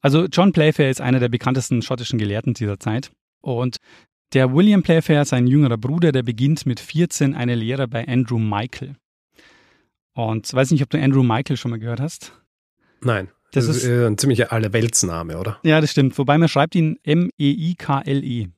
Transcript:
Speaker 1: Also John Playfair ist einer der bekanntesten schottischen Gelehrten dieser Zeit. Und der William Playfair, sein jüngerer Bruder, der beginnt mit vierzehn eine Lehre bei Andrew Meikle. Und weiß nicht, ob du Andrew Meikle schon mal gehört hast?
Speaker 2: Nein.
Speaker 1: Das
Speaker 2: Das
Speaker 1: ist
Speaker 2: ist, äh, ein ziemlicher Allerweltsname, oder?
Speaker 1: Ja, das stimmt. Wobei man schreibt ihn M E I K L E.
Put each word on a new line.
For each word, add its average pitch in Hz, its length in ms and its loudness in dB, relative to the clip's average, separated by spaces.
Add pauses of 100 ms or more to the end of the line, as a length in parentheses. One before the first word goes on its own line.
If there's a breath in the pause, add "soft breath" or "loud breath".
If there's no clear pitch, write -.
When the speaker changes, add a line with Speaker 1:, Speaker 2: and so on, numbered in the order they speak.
Speaker 1:
Also 156 240 2
John 180 280 4
Playfair 151 380 2
ist 131 120 -4
einer 127 180 2
der 123 80 2
bekanntesten 123 540 -2
schottischen 120 360 -4
Gelehrten 104 360 -2
dieser 101 260 -4
Zeit. 113 300 -6 (320)
Und 123 340 -4 (560 soft breath)
der 131 220 2
William 196 280 6
Playfair, 156 440 2
sein 123 200 0
jüngerer 131 300 4
Bruder, 147 360 0
der 131 100 0
beginnt 123 420 0
mit 123 160 -2
vierzehn 156 540 -2
eine 120 220 -2
Lehre 120 320 -4
bei 120 200 -6
Andrew 123 300 0
Meikle. 113 580 -4 (1160 soft breath)
Und 113 380 -6
weiß 131 180 2
nicht, 143 120 2
ob 135 60 -4
du 160 100 -4
Andrew 135 240 2
Meikle 123 360 0
schon 123 120 -6
mal 117 80 -8
gehört 117 220 -8
hast? - 320 -10 (680)
Speaker 2:
Nein. 104 260 -2 (240)
Speaker 1:
Das 127 140 2
Speaker 2:
Das 147 100 0
Speaker 1:
ist 123 80 -4
Speaker 2:
ist, 123 40 0
äh, 120 180 2
ein 107 120 0
ziemlicher 123 340 2
Allerweltsname, 95 880 -2
oder? 110 260 -8
Speaker 1:
Ja, 156 160 4
das 151 100 0
stimmt. 135 280 2
Wobei 143 180 2
man 160 120 4
schreibt 151 260 0
ihn 160 280 0
M 170 360 0
E 143 120 2
I 160 240 -2
K 139 280 -2
L 139 200 -2
E. 113 360 -6